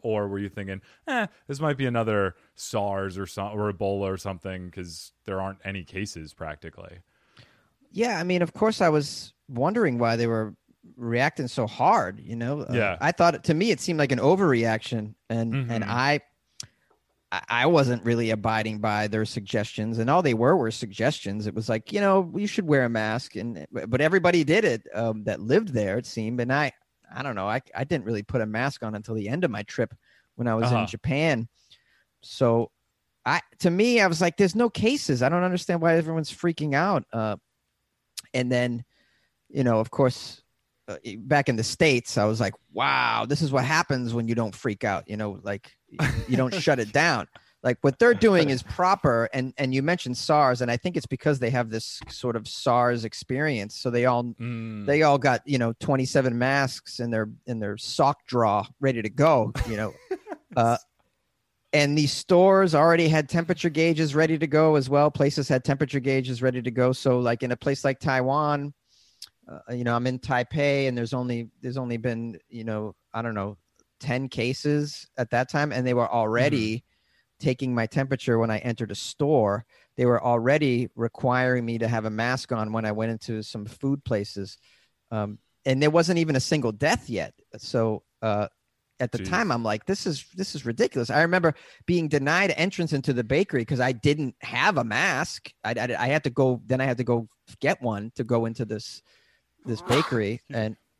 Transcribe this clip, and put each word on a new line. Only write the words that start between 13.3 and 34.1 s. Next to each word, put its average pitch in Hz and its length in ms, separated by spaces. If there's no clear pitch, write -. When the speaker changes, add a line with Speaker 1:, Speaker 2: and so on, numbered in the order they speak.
Speaker 2:
to 165 100
me, 196 160
it 156 100
seemed 165 180
like 139 140
an 123 60
overreaction, 117 960
and, 117 260
and 113 160
Speaker 1:
Mm-hmm. - 60
Speaker 2:
I, 135 300
I, 92 180
I 120 180
wasn't 135 380
really 117 260
abiding 110 500
by 107 280
their 110 160
suggestions, 107 760
and 117 120
all 175 120
they 139 120
were 120 220
were 120 140
suggestions. 107 760
It 107 80
was 113 140
like, 113 240
you 202 80
know, 190 360
"You 208 100
should 202 200
wear 139 180
a 120 60
mask," 110 460
and, 98 340
but 113 300
everybody 175 440
did 180 200
it, 123 300
um, 110 300
that 98 160
lived 156 280
there, 107 300
it - 80
seemed, 117 340
and 120 120
I, 143 200
I 127 80
don't 135 120
know, 98 140
I, 117 140
I 131 100
didn't 139 200
really 107 180
put 120 180
a 107 60
mask 117 360
on 110 120
until 110 200
the 107 140
end 156 160
of 147 60
my 104 120
trip - 320
when 120 120
I 113 60
was 113 120
Speaker 1:
Uh-huh. 123 160
Speaker 2:
in - 40
Japan. 131 640
So 117 480
I, 151 160
to 180 100
me, 226 300
I 196 80
was 165 120